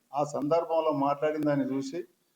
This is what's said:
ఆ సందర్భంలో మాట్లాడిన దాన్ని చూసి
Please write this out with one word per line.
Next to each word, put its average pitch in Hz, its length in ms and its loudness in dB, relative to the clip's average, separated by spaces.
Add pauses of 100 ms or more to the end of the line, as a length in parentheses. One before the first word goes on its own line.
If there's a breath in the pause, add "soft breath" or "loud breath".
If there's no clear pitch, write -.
(140)
ఆ 147 100 2
సందర్భంలో 160 680 0
మాట్లాడిన 143 500 0
దాన్ని 139 320 0
చూసి 135 300 -6 (320)